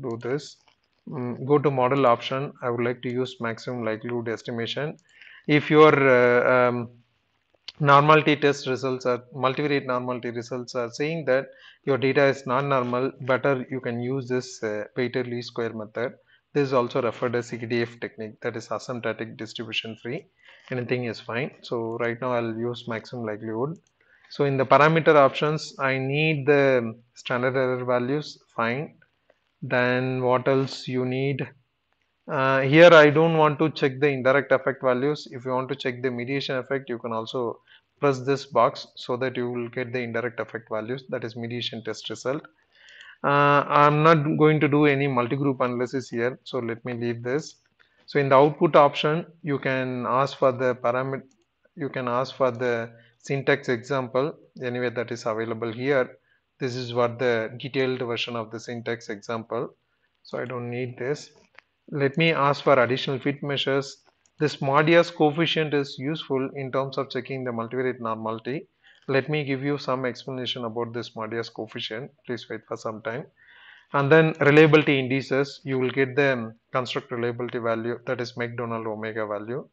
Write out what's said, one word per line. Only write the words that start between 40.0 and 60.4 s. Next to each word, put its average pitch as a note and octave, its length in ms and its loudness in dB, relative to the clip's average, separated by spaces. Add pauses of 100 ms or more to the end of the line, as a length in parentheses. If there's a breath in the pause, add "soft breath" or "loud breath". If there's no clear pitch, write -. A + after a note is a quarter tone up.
effect A2+ 320 -10
values, A2+ 380 -6
that B2 140 -6
is A2+ 120 -10
mediation A#2 480 -8
test - 260 -10
result. B2+ 320 -6 (800 loud breath)
Uh, C#3+ 440 4
I'm D3 340 6
not E3 140 8 (240)
going D3+ 220 6
to D#3 60 4
do D3 200 4
any C#3+ 200 2
multi-group C3+ 540 0
analysis B2 480 -2
here, B2 340 -4
so - 140 -8
let A#2 280 -6
me B2 80 -6
leave A#2 280 -6
this. C3 360 -6 (500 soft breath)
So - 120 0
in C#3 100 2
the C3+ 60 6
output D3 400 6
option, D3+ 520 4 (160)
you C#3 160 -2
can B2+ 480 -2
ask C3+ 300 0
for C3+ 140 4
the B2 240 0
parameter, C3 480 -4 (520)
you C#3+ 140 -6
can B2+ 180 -6
ask B2 280 -2
for B2+ 160 2
the A#2 380 -2 (280 soft breath)
syntax C#3 520 -2
example. B2+ 640 -2 (280)
Anyway, B2 280 -4
that A#2 220 -6
is A2+ 140 -10
available A2+ 460 -4
here. B2+ 460 -2 (420)
This B2+ 160 -4
is B2 180 -8
what A#2+ 260 0
the A#2 380 0
detailed C3 420 -4
version A#2+ 360 -6
of A2 160 -8
the A2+ 80 -10
syntax A#2 500 -8
example. A2+ 640 -8 (500)
So - 140 -12
I C3 80 -6